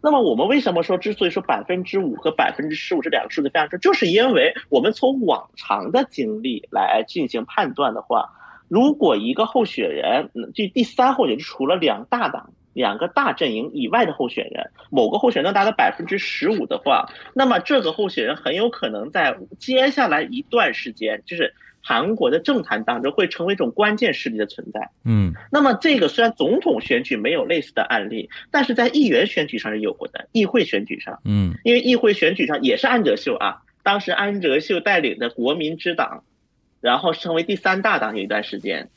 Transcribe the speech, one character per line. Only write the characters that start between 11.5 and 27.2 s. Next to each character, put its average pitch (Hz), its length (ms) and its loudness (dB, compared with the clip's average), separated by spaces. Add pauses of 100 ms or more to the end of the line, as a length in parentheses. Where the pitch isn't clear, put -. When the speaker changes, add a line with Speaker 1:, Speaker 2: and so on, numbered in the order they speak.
Speaker 1:
了 175 100 2
两 123 280 0
大 240 240 -2
党、 - 240 -10 (220)
两 107 240 -2
个 165 100 -4
大 269 240 0
阵 135 220 -2
营 113 180 -6
以 127 160 -4
外 - 160 2
的 165 80 -2
候 131 160 -4
选 - 220 -8
人， - 220 -10 (180)
某 120 200 4
个 - 60 -2
候 247 140 4
选 143 120 -2
人 - 40 0
能 196 80 0
达 196 100 4
到 214 80 2
百 - 240 2
分 170 100 -8
之 190 120 -4
十 - 320 -2
五 202 160 0
的 - 100 -4
话， - 320 2 (260)
那 262 120 4
么 247 140 4
这 269 200 2
个 160 120 -2
候 202 180 -2
选 113 160 -2
人 147 100 -2
很 - 180 -4
有 214 140 0
可 180 220 -4
能 107 200 -8
在 156 280 0 (200)
接 262 320 2
下 269 160 0
来 156 160 0
一 247 200 -8
段 190 320 0
时 - 180 -10
间， 107 320 -4
就 180 100 -12
是 170 200 -2 (260)
韩 151 360 0
国 226 140 2
的 160 100 2
政 262 220 0
坛 110 220 -4
当 120 180 -4
中 139 100 -2
会 185 160 0
成 - 180 -6
为 196 80 0
一 - 20 -2
种 139 140 -2
关 208 260 0
键 208 160 0
势 - 160 -6
力 113 80 -6
的 107 100 -2
存 - 260 -14
在。 - 180 -8 (140)
Speaker 2:
嗯。 101 280 2 (180)
Speaker 1:
那 294 120 4
么 262 120 6
这 294 240 2
个 170 100 4
虽 - 140 2
然 226 140 2
总 180 240 2
统 127 200 0
选 123 220 0
举 127 140 -4
没 107 160 -2